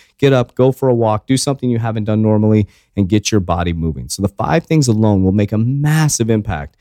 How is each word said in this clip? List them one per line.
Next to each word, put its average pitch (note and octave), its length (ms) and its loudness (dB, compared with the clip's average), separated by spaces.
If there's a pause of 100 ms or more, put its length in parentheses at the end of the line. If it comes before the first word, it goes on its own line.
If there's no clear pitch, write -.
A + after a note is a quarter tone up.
(180)
Get C#3 160 4
up, B2 220 0
go C3 160 2
for C3 180 -2
a B2 40 4
walk, A2 340 0
do C3 100 0
something C3+ 320 -4
you A#2+ 80 0
haven't A2 280 -4
done G#2+ 160 0
normally, G#2+ 460 2 (300)
and G2 100 0
get G2+ 240 0
your G#2+ 80 2
body F2 340 -2
moving. D#2 360 -6
So - 120 -8
the G2 60 0
five D3+ 380 -2
things D3+ 220 0
alone G#2+ 360 2
will F#2+ 80 2
make G2+ 200 0
a G#2+ 60 -2
massive C#3+ 720 0
impact F#2+ 520 -4